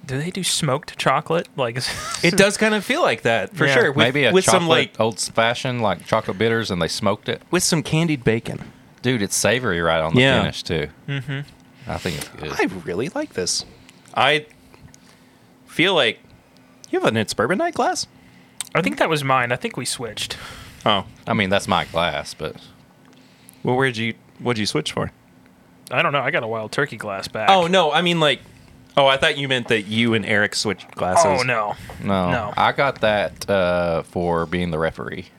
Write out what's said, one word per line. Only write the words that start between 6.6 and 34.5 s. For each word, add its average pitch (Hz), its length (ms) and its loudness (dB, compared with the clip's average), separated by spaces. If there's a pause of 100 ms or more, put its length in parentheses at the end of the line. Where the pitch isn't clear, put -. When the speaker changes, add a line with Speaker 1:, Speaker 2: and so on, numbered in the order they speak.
Speaker 3:
and 92 120 0
they 85 60 2
smoked - 420 -2
it. - 200 -4
Speaker 2:
with 180 140 0
some 160 180 0
candied 156 420 0
bacon. - 480 -2 (300)
Speaker 3:
Dude, 123 220 0
it's 92 120 -4
savory 107 460 2
right 82 200 4
on 80 120 -2
the 120 80 6
Speaker 2:
Yeah. 127 200 4
Speaker 3:
finish, 78 220 -4
too. 76 260 -4 (180)
Speaker 1:
Mm-hmm. 139 320 -6 (500)
Speaker 3:
I 80 80 -6
think - 200 -6
it's - 120 -10
good. - 220 -12
Speaker 2:
I - 140 -2 (200)
really 101 240 -4
like - 240 -8
this. - 320 -4 (480)
I 147 320 2 (1200)
feel 180 300 0
like 120 240 2 (720)
you 359 80 0
have 359 80 0
a 131 40 2
Nits 110 220 0
Bourbon 143 240 0
Night 330 160 -2
glass? 370 320 -2 (680)
Speaker 1:
I 156 80 2
think - 140 -2
that 240 120 2
was 151 140 0
mine. 131 280 2
I 123 40 2
think - 220 -8
we 127 80 -6
switched. - 520 -8 (480)
Speaker 2:
Oh. 101 200 2 (200)
Speaker 3:
I 117 80 -2
mean, 104 160 2
that's 98 180 2
my 85 180 2
glass, 80 500 -4
but 78 200 -10 (1080)
Speaker 2:
Well, 123 120 0
where'd 127 220 0
you, 113 160 -4 (260)
what'd 120 200 -2
you 104 80 0
switch - 240 -4
for? - 200 -4 (800)
Speaker 1:
I 127 100 0
don't 135 120 2
know. 143 80 2
I 131 100 -2
got 156 120 0
a 113 40 -6
Wild 110 240 -6
Turkey 143 260 -4
glass 101 300 -8
back. 110 220 -2
Speaker 2:
Oh, 185 180 4
no. 170 240 4
I 156 100 2
mean, 175 200 0
like, 143 180 2 (560)
oh, 139 120 6
I 135 100 4
thought 156 200 2
you 143 120 -4
meant 123 200 -2
that 110 180 2
you 113 260 2
and 107 120 0
Eric 104 300 0
switched - 360 -4
glasses. - 340 2
Speaker 1:
Oh, 139 180 2
no. 113 320 -2 (260)
Speaker 3:
No. 92 300 0
Speaker 1:
No. 104 240 -4
Speaker 3:
I 110 160 4
got 139 300 -2
that, 104 480 0
uh, 87 540 2
for 85 420 -2
being 87 260 -2